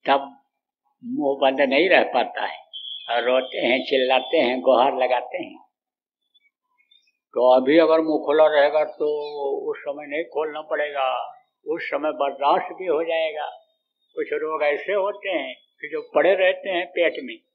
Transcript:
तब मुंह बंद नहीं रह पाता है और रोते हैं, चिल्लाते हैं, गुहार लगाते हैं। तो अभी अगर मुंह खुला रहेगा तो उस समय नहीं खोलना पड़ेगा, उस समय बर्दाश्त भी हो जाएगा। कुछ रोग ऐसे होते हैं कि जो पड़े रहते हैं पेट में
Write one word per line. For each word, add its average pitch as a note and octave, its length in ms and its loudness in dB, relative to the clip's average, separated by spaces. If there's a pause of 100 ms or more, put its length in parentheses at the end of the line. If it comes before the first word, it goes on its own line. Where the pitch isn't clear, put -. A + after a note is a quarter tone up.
तब C#3 340 0 (640)
मुंह C#3 380 -2
बंद C3+ 200 2
नहीं C#3+ 280 4
रह D#3 140 6
पाता A2+ 420 -2
है F#2 120 -10 (540)
और A#2 120 0
रोते B2+ 340 0
हैं, B2+ 260 0
चिल्लाते C3 540 2
हैं, B2+ 240 2
गुहार C3 360 4
लगाते B2 400 -2
हैं। - 220 -12 (1700)
तो B2+ 220 6
अभी C3+ 220 4
अगर D#3+ 240 6
मुंह D#3 240 -2
खुला D3+ 220 4
रहेगा D3 360 4
तो D3 880 -4
उस - 80 -8
समय D3 280 -12
नहीं D3 160 -6
खोलना D3+ 380 -6
पड़ेगा, C#3+ 720 -4 (320)
उस D#3+ 180 -6
समय D3 280 -4
बर्दाश्त C#3+ 640 0
भी F#3 100 -10
हो E3 180 0
जाएगा। D#3+ 460 -4 (640)
कुछ D#3 180 -6
रोग D3+ 300 -4
ऐसे D3 300 -2
होते G3+ 360 -4
हैं C#3 260 -6 (260)
कि D3+ 60 -14
जो D3+ 280 -10
पड़े E3 200 4
रहते F#3 340 0
हैं F3+ 180 -4
पेट E3+ 260 0 (100)
में - 160 -12 (160)